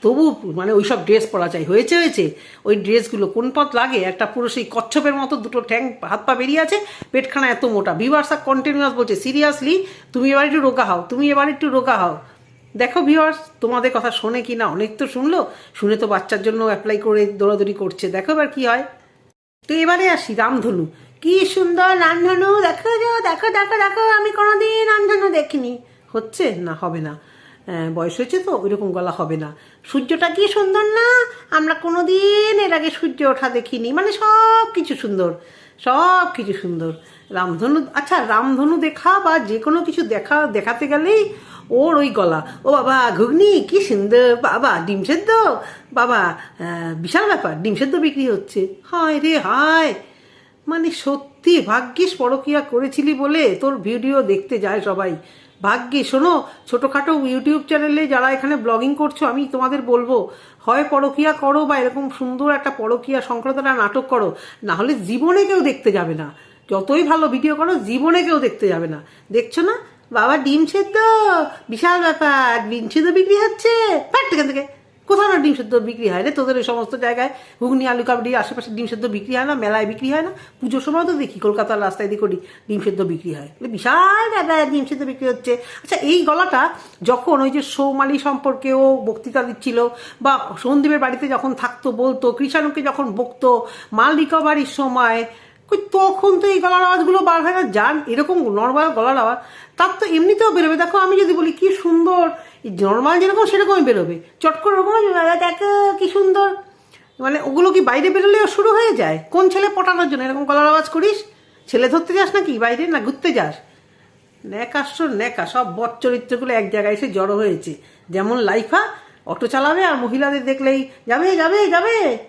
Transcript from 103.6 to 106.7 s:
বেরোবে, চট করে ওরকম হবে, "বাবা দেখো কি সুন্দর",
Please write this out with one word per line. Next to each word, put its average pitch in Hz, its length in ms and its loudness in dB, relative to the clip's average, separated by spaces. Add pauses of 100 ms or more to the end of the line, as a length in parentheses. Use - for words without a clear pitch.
বেরোবে, 180 400 0 (200)
চট 320 220 2
করে 403 120 2
ওরকম 381 160 2
হবে, 415 240 2
"বাবা 339 220 2
দেখো 403 600 0
কি 381 100 0
সুন্দর", 392 480 2 (640)